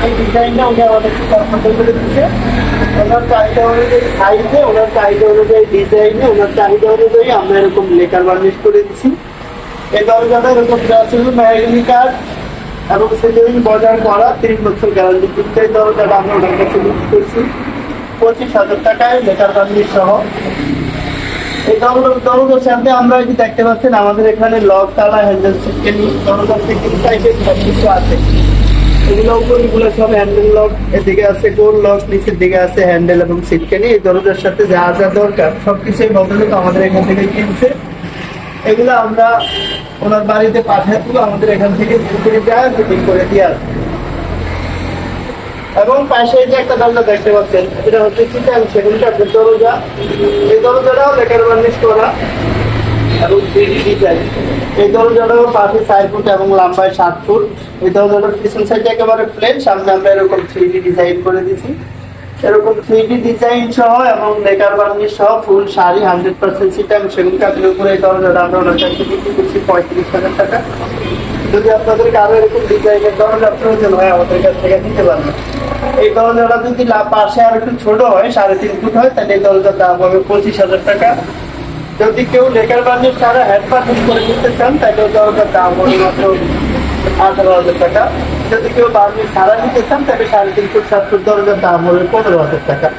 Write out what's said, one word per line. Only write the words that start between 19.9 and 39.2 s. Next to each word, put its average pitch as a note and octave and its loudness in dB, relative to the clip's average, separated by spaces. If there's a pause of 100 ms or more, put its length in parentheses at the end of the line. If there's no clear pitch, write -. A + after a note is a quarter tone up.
সহ। F#3+ 2 (1600)
এই A3 2
দরজা, B3+ 2 (180)
দরজার B3+ 2
সাথে A#3+ 0 (100)
আমরা B3 4
এই A#3 -2
যে B3+ -2
দেখতে A3+ -2
পাচ্ছেন A#3 0 (100)
আমাদের G#3 0
এখানে A3+ 0 (140)
লক, G3 4
তালা, G#3 2
হ্যান্ডেল, G3 0
সিটকানি, G#3 -2 (200)
দরজার G#3 0
থেকে - -2 (160)
সাইডে A3+ 2 (160)
সব F#3+ 2 (100)
কিছু G3+ 2 (100)
আছে। - 2 (960)
এগুলো A#3 2
উপর, B3 2
এগুলো A3+ 2 (120)
সব A3 2
হ্যান্ডেল G3+ 2 (100)
লক, G#3+ 2 (260)
এদিকে G3 0
আছে G3 -2 (120)
গোল G#3+ 4 (120)
লক, G3+ 2 (120)
নিচের G3 -2
দিকে F#3 2
আছে G3 -2 (100)
হ্যান্ডেল F3 2
এবং F3 -4 (100)
সিটকানি। F#3+ -2 (100)
এই G3 2
দরজার F#3 0
সাথে - -2 (100)
যা F3 2 (160)
যা F#3+ 2 (120)
দরকার F#3+ 0 (140)
সব G3+ 0
কিছু A3 -4
এই G#3+ 0
ভদ্রলোক G3+ 0 (100)
আমাদের F3+ 0
এখান F#3+ 0
থেকে G3 0 (100)
কিনছে। G#3+ -2 (1000)
এগুলো A#3+ 2 (120)
আমরা A3+ 2 (760)